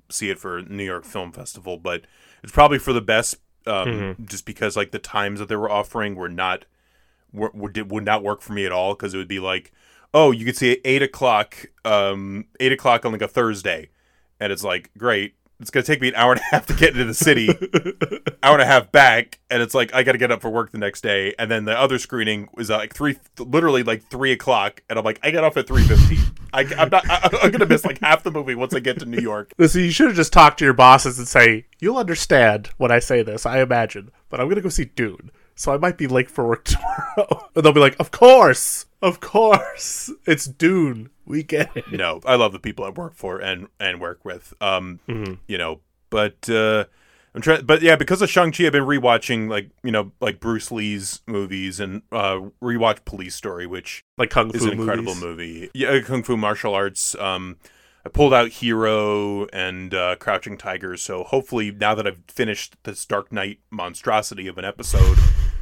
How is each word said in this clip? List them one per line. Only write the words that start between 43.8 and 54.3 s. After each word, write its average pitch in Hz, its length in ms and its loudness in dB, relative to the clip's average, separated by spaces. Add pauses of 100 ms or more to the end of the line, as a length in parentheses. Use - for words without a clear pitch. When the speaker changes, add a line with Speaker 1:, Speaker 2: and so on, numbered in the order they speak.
Speaker 1:
work 87 240 -12
with. 90 380 -16
Um, 92 380 -4 (100)
Speaker 2:
Mm-hmm. 107 240 -10 (140)
Speaker 1:
you 101 100 -8
know, 82 240 -8 (280)
but, 107 400 -4
uh, 110 360 0 (500)
I'm 117 60 -10
trying, 151 240 2
but 156 160 4
yeah, 165 140 8
because 180 260 -2
of 190 80 0
Shang-Chi, 175 360 2
I've 151 60 2
been 139 140 2
rewatching, 120 640 0
like, 104 200 -6 (140)
you 123 80 -6
know, 104 200 -2 (100)
like, 107 180 -6
Bruce 113 320 -6
Lee's 104 560 -8
movies 95 520 -8
and, 101 220 -10 (100)
uh, 98 280 -2 (240)
rewatched 113 420 -2
Police 95 300 -14
Story, 90 320 -12
which - 360 -14 (140)
Speaker 2:
Like 120 140 -2